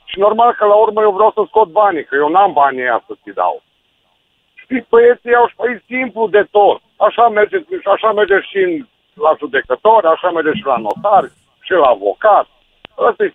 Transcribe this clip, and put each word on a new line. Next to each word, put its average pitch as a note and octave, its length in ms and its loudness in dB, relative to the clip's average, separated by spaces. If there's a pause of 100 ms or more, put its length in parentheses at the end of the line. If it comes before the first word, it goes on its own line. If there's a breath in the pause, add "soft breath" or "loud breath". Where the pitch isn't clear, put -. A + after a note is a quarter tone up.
și - 140 -12
normal A3 340 2
că A3 120 -4
la G#3 100 4
urmă G#3+ 260 2
eu G#3+ 100 2
vreau G3+ 240 2
să G#3+ 120 -2
scot - 220 0
banii, F3 360 0
că - 100 -8
eu D3 140 0
n-am F#3 240 2
banii C3+ 280 0
ăia A#2+ 260 -2
să A2 60 -14 (100)
ți G2+ 120 -18
dau. F2+ 260 -4 (960)
Știi, - 340 -8
băieții A#3+ 420 2
iau A#3+ 160 2
și, - 80 -8
păi, B3 180 -6
e G#3 100 -18 (120)
simplu A3+ 320 -6
de G3 240 0
tot. G3 300 2 (160)
Așa A3 320 2
merge, G#3 280 -2 (360)
așa G#3+ 180 -2
merge G3+ 300 0
și - 160 -10
în, F3 300 -4 (260)
la D#3 260 0
judecători, D3 680 0
așa D#3+ 240 0
merge D#3 220 -2
și - 120 -12
la C3+ 120 -2
notari, A2+ 540 -2 (300)
și - 100 -10
la E3+ 160 2
avocat. A#2+ 600 2 (500)
Ăsta - 260 -2
e F#3+ 120 -4